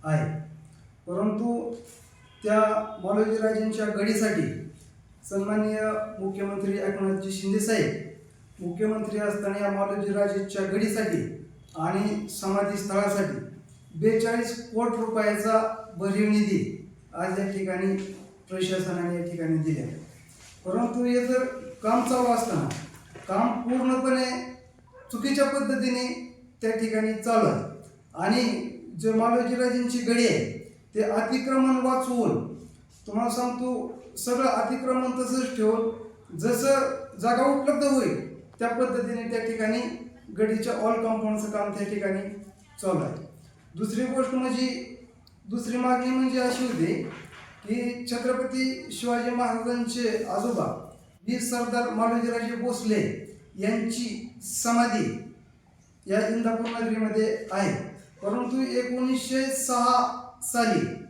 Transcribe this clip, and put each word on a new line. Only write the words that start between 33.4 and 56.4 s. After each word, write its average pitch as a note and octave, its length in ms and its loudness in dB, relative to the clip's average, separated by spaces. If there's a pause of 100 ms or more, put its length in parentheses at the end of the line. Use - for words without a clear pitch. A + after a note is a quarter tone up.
सगळं B3 300 2
अतिक्रमण B3+ 760 0
तसंच B3+ 360 0
ठेवून A3 840 -2
जसं C4+ 840 2
जागा A#3+ 300 4
उपलब्ध C#4 340 2
होईल C4 460 2 (280)
त्या A#3 120 0
पद्धतीने A#3 600 0
त्या A3+ 160 -2
ठिकाणी A3 340 0 (580)
गडीच्या A3 360 2
all A3+ 220 2
कंपाऊंडचं A3 540 0
काम G3+ 220 -2
त्या G3+ 160 -4
ठिकाणी G3 320 -2 (600)
चालू F#3 180 0
आहे. - 160 -4 (600)
दुसरी G#3+ 320 -2
गोष्ट C4 280 0
म्हणजे, B3+ 320 0 (840)
दुसरी A#3+ 260 -4
मागणी B3+ 340 2
म्हणजे C4 300 2
अशी B3 260 2
होती E3 260 0 (720)
की A#3+ 460 -4
छत्रपती C4 840 -2
शिवाजी A#3+ 380 -2
महाराजांचे A#3 960 0
आजोबा G3+ 380 0 (600)
वीर A#3+ 140 0
सरदार A#3+ 500 0
मालोजीराजे A#3 680 2
भोसले A3 460 2 (560)
यांची A3+ 840 -2
समाधी A#3 600 2 (1040)
या G#3+ 220 2
इंदापूर A3+ 420 0